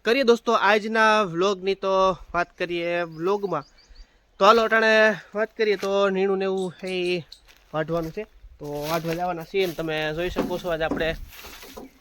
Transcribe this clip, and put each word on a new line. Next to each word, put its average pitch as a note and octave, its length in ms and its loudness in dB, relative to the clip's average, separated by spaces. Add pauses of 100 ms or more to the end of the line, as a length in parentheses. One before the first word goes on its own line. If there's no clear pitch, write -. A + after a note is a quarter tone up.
કરીએ B3+ 200 2
દોસ્તો A#3 280 2
આજના G#3+ 720 2
વ્લોગની. F#3+ 520 -2
તો F#3+ 440 0 (160)
વાત F3 240 -4
કરીએ F3 440 -4
વ્લોગમાં. E3+ 640 -4 (720)
તો G3 60 4
હાલો, A3+ 180 8
અટાણે A3 540 4 (180)
વાત G#3+ 220 -4
કરીએ G#3+ 200 2
તો G3 320 0
નીણું F#3+ 300 2
ને F#3+ 60 -2
એવું F#3+ 420 -4
એ F3+ 380 -2 (500)
વાઢવાનું D#3+ 380 -4
છે. G#3+ 140 -10 (320)
તો D3 80 -14 (240)
વાઢવા E3 240 -2
જવાના E3+ 300 -4
છીએ F#3+ 220 0
ને F3 60 -4
તમે D#3 420 -4
જોઈ F3 160 -4
શકો F3+ 280 -4
છો. F#3 120 -8
આજ E3 120 -2
આપણે, D#3+ 340 -2 (840)